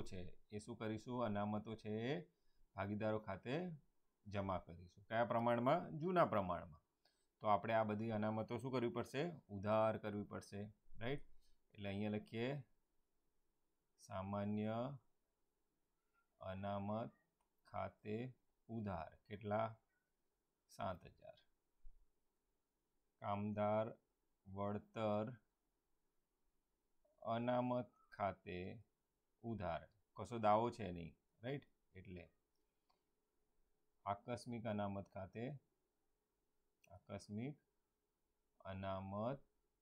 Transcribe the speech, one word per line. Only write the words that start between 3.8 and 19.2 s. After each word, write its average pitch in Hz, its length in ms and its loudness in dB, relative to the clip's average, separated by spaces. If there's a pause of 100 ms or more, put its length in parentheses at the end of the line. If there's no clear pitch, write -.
જમા 95 400 0
કરીશું. 87 440 -16
કયા 117 220 4
પ્રમાણમાં? 120 500 6 (180)
જૂના 170 340 6
પ્રમાણમાં. 90 500 0 (580)
તો 113 60 -2
આપણે 104 280 6
આ 110 140 8
બધી 107 280 2
અનામતો 110 440 2
શું 131 120 -2
કરવી 120 240 4
પડશે? 131 260 0 (320)
ઉધાર 110 380 6 (100)
કરવી 104 280 -2
પડશે, 101 300 -6 (400)
રાઈટ? 127 220 -2 (500)
એટલે 101 160 -6
અહીંયા 104 260 0
લખીએ 113 340 -2 (1500)
સામાન્ય 104 720 0 (1600)
અનામત 101 720 -2 (540)
ખાતે 104 500 -4 (520)
ઉધાર. 101 420 -2 (160)